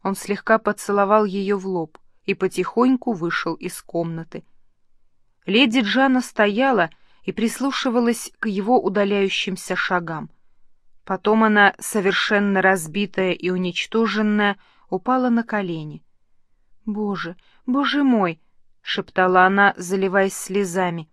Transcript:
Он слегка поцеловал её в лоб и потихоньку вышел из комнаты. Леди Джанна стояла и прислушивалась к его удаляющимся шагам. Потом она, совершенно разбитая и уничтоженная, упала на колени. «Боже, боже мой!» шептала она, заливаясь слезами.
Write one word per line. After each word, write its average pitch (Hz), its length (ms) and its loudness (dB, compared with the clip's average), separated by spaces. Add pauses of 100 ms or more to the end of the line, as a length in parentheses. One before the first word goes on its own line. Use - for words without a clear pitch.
Он 196 140 -4
слегка 214 420 0
поцеловал 208 640 0
её 202 320 -2
в 190 120 -8
лоб 170 300 -6 (280)
и 196 80 -2
потихоньку 233 800 0
вышел 170 420 -4
из - 280 -12
комнаты. 165 640 -8 (1000)
Леди 240 360 2
Джанна 254 380 2
стояла 208 720 0 (320)
и - 80 -6
прислушивалась 233 1080 -2
к 226 80 -4
его 208 340 2
удаляющимся 196 920 -2
шагам. 165 540 -4 (720)
Потом 214 400 2
она, 208 340 6
совершенно 202 840 0
разбитая 185 720 0
и 180 200 -4
уничтоженная, 208 1040 0 (340)
упала 254 380 0
на 233 160 2
колени. 180 580 -6 (840)
«Боже, 202 520 -4 (300)
боже 277 360 0
мой!» 208 380 2 (440)
шептала 185 640 2
она, 196 300 4
заливаясь 190 600 0
слезами. 180 760 -2